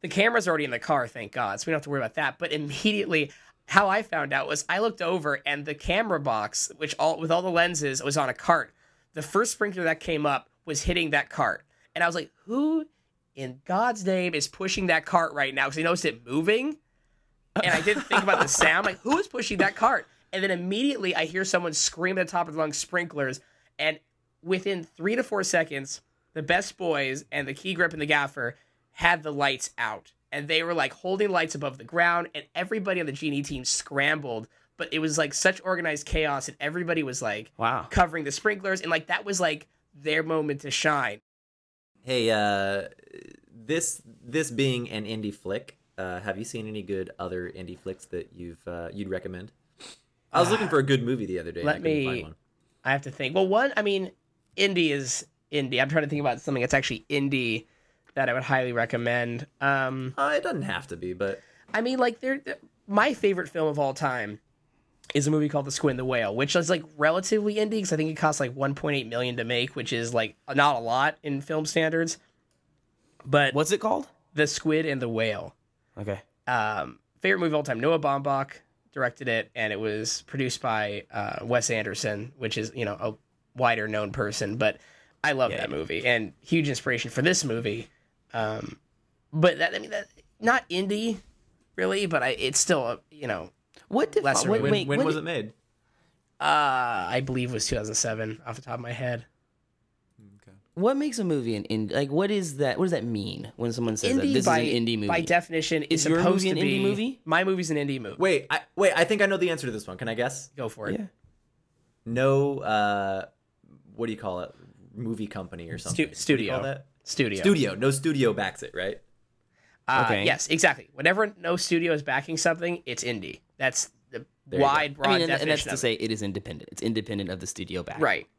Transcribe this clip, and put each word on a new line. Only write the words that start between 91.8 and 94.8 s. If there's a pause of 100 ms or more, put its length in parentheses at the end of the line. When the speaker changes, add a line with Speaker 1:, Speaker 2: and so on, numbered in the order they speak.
Speaker 1:
but
I,
it's
still
a, (100)
you
know, (380)
Speaker 2:
What
defi-,
Speaker 1:
lesser
Speaker 2:
what,
Speaker 1:
movie.
Speaker 3:
When,
Speaker 2:
wait,